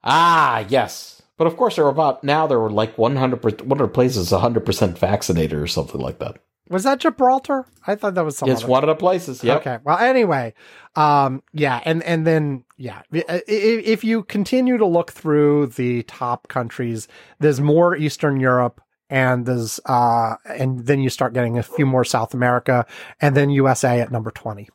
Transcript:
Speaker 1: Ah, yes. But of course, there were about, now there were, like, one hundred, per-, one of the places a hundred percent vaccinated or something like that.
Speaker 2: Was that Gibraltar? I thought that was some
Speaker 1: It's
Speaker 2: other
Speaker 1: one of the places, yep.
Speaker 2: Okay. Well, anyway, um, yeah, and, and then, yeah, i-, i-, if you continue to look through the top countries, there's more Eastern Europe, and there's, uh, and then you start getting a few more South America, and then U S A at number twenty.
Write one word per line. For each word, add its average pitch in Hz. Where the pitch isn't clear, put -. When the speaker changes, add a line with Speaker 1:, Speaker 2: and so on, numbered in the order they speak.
Speaker 1:
Ah, 147
yes. -
But 160
of 160
course, 240
there 156
were 139
about, 143
now 151
there 131
were, 110
like, 107
one 120
hundred, 127
per-, 107
one 135
of 117
the -
places 123
a 98
hundred 117
percent 95
vaccinated 82
or 73
something 71
like 64
that. -
Speaker 2:
Was 190
that 269
Gibraltar? 262
I 202
thought 208
that 180
was 151
some 131
Speaker 1:
It's 120
Speaker 2:
other 123
Speaker 1:
one 131
of 151
the 156
places, 170
yep. 127
Speaker 2:
Okay. 123
Well, 151
anyway, 196
um, 143
yeah, 139
and, 165
and 165
then, 147
yeah, 123
i-, 160
i-, 175
if 220
you 226
continue 247
to 214
look 170
through 147
the 123
top -
countries, 117
there's 147
more 160
Eastern 147
Europe, 127
and 127
there's, 120
uh, 117
and 131
then 139
you 131
start 131
getting 120
a 117
few -
more 127
South 113
America, 123
and 143
then 143
U 139
S 131
A 123
at 117
number 110
twenty. 104